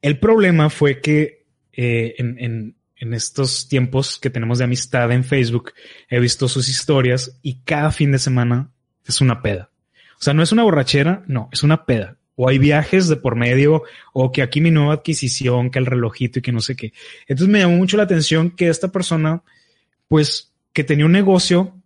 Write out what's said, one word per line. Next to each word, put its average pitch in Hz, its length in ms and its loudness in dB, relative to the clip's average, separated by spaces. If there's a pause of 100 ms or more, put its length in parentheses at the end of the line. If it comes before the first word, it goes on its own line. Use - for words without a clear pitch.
El 143 180 -2
problema 185 500 4
fue 143 300 0
que, 151 460 -2 (280)
eh, 117 440 -2
en, 123 220 -6
en, 113 360 -8 (200)
en 117 180 -10
estos - 540 -6
tiempos 131 520 -2
que 123 100 -4
tenemos 113 300 -4
de 127 60 0
amistad 120 460 -2
en 127 140 2
Facebook, 120 480 -2 (360)
he 123 100 0
visto 123 280 0
sus 127 220 -2
historias 127 720 -2
y 135 240 -10
cada 151 260 -2
fin 147 200 0
de 135 80 0
semana 123 520 -2 (340)
es - 160 -6
una 123 200 2
peda. 98 280 -6 (440)
O - 80 -20
sea, 143 120 0
no 156 100 2
es 165 100 0
una 233 100 4
borrachera, 156 640 0
no, 123 240 -6
es - 120 -4
una 151 220 2
peda. 107 320 -4 (180)
O 127 120 0
hay 135 120 2
viajes 151 500 2
de 151 80 2
por 123 180 -2
medio, 135 480 2 (300)
o 131 180 0
que 143 100 -2
aquí 131 200 -2
mi 165 100 4
nueva 151 220 4
adquisición, 127 760 -2
que 131 100 -2
el 127 60 0
relojito 123 540 -2
y - 20 -4
que 127 120 -4
no 113 80 -2
sé 127 160 -8
qué. 107 160 -12 (340)
Entonces 160 240 2
me 208 80 4
llamó 175 160 4
mucho 190 220 2
la 214 60 2
atención 165 480 0
que 170 180 0
esta 165 240 -2
persona, 165 500 -2 (640)
pues, - 460 0 (180)
que 151 140 -4
tenía 147 200 2
un 165 60 4
negocio 185 640 2 (100)